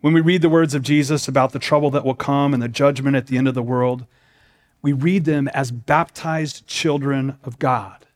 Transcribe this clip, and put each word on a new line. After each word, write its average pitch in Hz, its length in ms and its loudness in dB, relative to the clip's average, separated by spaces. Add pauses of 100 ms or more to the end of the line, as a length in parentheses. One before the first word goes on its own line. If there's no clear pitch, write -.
When 151 120 2
we 165 60 6
read 170 220 2
the 165 80 4
words 160 240 2
of 143 80 -2
Jesus 147 460 0
about 135 260 2
the 135 60 -6
trouble 147 320 0
that 139 120 -2
will 131 120 -2
come 143 380 0
and 123 80 0
the 117 60 -4
judgment 139 480 0
at 127 120 -2
the 127 100 -2
end 131 100 2
of 127 60 0
the 123 80 -2
world, 123 440 -2 (760)
we 143 100 0
read 160 340 0
them 143 240 0
as 135 220 -4
baptized 156 920 -4
children 139 800 -2
of 123 160 -14
God. 113 560 -4